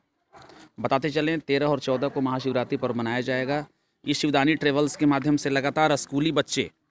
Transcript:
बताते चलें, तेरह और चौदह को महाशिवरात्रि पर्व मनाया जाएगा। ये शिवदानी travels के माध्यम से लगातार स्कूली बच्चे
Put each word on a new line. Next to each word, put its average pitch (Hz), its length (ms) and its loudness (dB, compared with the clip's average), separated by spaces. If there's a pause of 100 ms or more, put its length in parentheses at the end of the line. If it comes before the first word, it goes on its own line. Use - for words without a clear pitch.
(800)
बताते 135 300 0
चलें, 156 300 -2
तेरह 139 260 0
और 143 140 0
चौदह 131 280 -2
को 139 120 -4
महाशिवरात्रि 127 560 -2
पर्व 120 180 -2
मनाया 117 260 -2
जाएगा। 131 460 -4 (400)
ये 147 80 -2
शिवदानी 147 400 2
travels 143 420 0
के 151 100 2
माध्यम 143 300 2
से 143 140 -2
लगातार 143 460 2
स्कूली 147 360 -2
बच्चे 135 380 -2 (200)